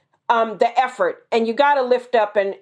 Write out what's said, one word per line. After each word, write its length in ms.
um, 300
the 220
effort, 520
and 160
you 60
gotta 280
lift 320
up 220
and, 260